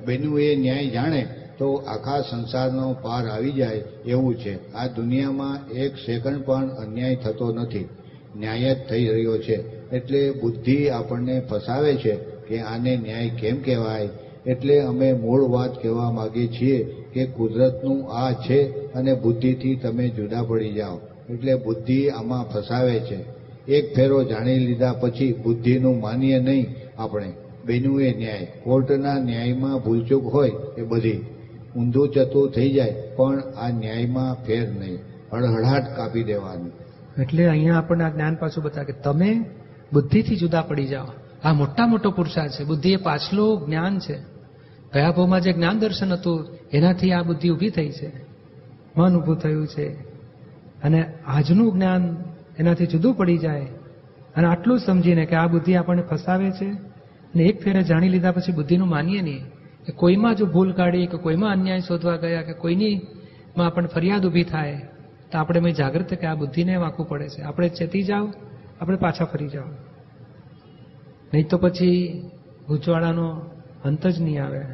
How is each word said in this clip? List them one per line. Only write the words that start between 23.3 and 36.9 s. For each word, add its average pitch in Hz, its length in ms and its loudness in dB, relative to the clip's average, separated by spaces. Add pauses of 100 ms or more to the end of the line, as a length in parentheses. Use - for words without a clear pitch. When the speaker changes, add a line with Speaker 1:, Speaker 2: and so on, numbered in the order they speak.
Speaker 1:
એક 143 300 2
ફેરો 135 280 6
જાણી 117 360 0
લીધા 123 340 2
પછી 123 400 0
બુદ્ધિનું 120 680 2
માનીએ 127 380 2
નહીં 131 360 0 (220)
આપણે. 104 360 -6 (320)
બન્યું 135 360 0
એ 127 120 2
ન્યાય, 107 340 -6 (160)
કોર્ટના 135 500 2
ન્યાયમાં 127 680 -2
ભૂલચૂક 117 440 2
હોય 120 280 2 (260)
એ 117 40 -6
બધી, 110 440 -2 (500)
ઊંધું 123 380 2
ચતું 135 380 2
થઈ 135 220 2
જાય, 131 280 0 (140)
પણ 135 280 2 (140)
આ 117 120 -6
ન્યાયમાં 120 760 -4
ફેર 113 240 0
નહીં, 95 300 -8 (340)
હળહળાટ 123 640 0
કાપી 113 260 -4
દેવાની. 95 460 -6 (520)